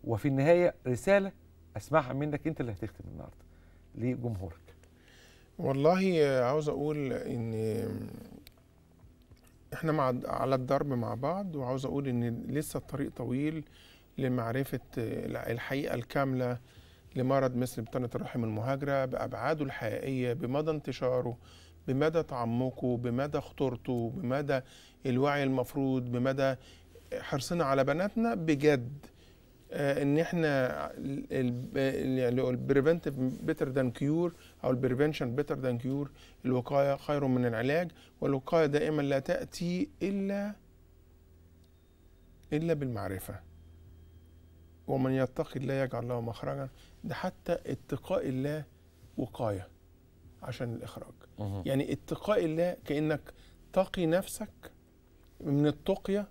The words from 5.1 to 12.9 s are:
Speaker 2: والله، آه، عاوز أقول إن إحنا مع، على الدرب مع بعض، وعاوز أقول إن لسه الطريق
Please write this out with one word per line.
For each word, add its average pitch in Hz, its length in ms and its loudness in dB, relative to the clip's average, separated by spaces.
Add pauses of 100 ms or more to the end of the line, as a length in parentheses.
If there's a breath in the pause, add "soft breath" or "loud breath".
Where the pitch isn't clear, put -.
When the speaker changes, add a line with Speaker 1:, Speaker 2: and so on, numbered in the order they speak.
Speaker 2:
والله، 165 640 4
آه، 135 220 6
عاوز 151 240 2
أقول 147 440 -2
إن 110 720 -2 (1900)
إحنا 160 180 -2
مع، 135 220 4 (100)
على 131 300 0
الدرب 135 320 0
مع 117 280 -2
بعض، 165 420 -4
وعاوز 131 300 -4
أقول 143 220 -2
إن 120 400 -2
لسه 147 300 -4
الطريق 143 380 -6